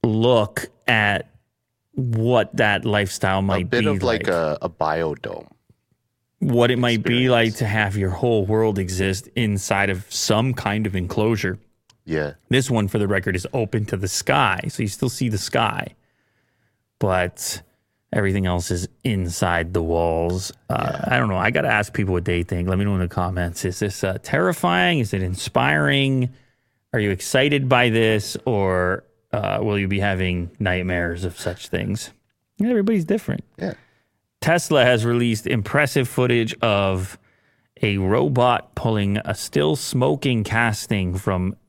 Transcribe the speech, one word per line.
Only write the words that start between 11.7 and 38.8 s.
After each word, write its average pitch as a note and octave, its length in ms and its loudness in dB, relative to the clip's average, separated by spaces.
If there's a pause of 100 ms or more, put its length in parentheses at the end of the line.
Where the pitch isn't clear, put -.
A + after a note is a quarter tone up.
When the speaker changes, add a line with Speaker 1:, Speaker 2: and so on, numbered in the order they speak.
Speaker 2:
Yeah. D2+ 260 -2 (160)
Speaker 1:
This C3 220 2
one, G#2+ 180 2
for A2 100 -2
the G#2 80 2
record, F#2+ 300 0
is F2+ 160 -4
open A2 320 -2
to G#2+ 120 -4
the F#2 120 -4
sky, B2 600 0
so A#2 140 -6
you G#2+ 60 -2
still A#2+ 220 -2
see B2 180 -4
the G#2+ 100 -2
sky, G#2+ 560 -2 (1040)
but F#2 640 -2 (500)
everything G2 340 0
else F2+ 240 -2
is F2 180 -4 (160)
inside F2 680 -2
the E2+ 100 0
walls. E2+ 680 0 (160)
Uh, - 240 -2
Speaker 2:
Yeah. - 220 -2
Speaker 1:
I B2+ 40 2
don't A#2 100 0
know. F#2+ 80 0
I F#2+ 140 0
gotta - 180 0
ask G#2+ 240 0
people F#2+ 200 -2
what F2 120 0
they F2 180 0
think. F2 260 -2
Let F#2 100 0
me G2+ 60 0
know G2+ 100 0
in F2+ 60 0
the F2+ 80 -2
comments. F2+ 560 -4
Is F2+ 140 -4
this, G2+ 260 -4
uh, F#2 180 -2
terrifying? F3 760 0
Is G#2+ 160 -2
it F#2+ 80 -2
inspiring? C3+ 1080 0 (640)
Are A#2+ 80 0
you G#2 100 2
excited C#3 580 0
by B2 200 4
this, A2 560 2
or, F#2 600 0 (280)
uh, G#2 300 -2
will G#2 160 0
you G2 100 0
be G2 120 0
having F#2 580 0
nightmares F2+ 680 -2
of E2+ 160 -6
such - 280 -8
things? G2+ 420 -6 (520)
Everybody's G#3+ 440 0
different. - 380 -2 (140)
Speaker 2:
Yeah. - 160 -6 (680)
Speaker 1:
Tesla D#3+ 420 4
has A#2+ 220 4
released A#2+ 400 0
impressive C3 600 0
footage A#2+ 520 0
of G2 560 0 (640)
a G2+ 160 0
robot B2 760 2
pulling G#2 500 0